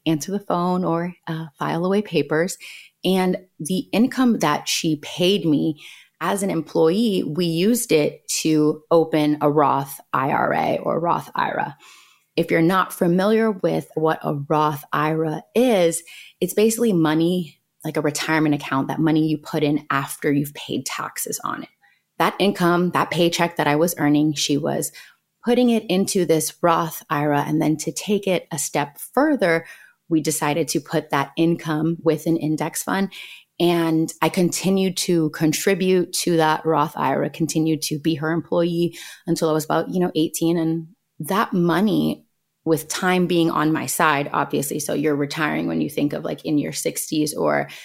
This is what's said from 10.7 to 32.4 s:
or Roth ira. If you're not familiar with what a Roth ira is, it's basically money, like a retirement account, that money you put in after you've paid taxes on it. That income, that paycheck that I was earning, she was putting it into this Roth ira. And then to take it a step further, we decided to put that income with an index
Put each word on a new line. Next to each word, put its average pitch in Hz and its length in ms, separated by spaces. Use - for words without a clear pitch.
or - 220
Roth 165 340
ira. - 440
If 165 140
you're 165 140
not 180 280
familiar 208 600
with 165 420
what 160 300
a 156 100
Roth 151 580
ira 156 520
is, 190 480
it's 180 140
basically 226 360
money, 165 680
like 156 100
a 156 60
retirement 151 540
account, 135 320
that 143 120
money 156 280
you 156 100
put 151 240
in 147 300
after 139 400
you've 143 240
paid - 300
taxes - 580
on - 180
it. - 80
That 175 220
income, 180 520
that 143 200
paycheck 170 460
that 147 100
I 143 80
was 170 240
earning, 147 340
she 143 240
was 143 340
putting 240 240
it 220 180
into 185 380
this 156 360
Roth 165 460
ira. 147 380
And 151 160
then 156 160
to 151 140
take 202 340
it 185 260
a 165 60
step - 400
further, 202 680
we 160 100
decided 151 500
to 160 120
put - 300
that 143 260
income 165 640
with 156 240
an 165 120
index 156 440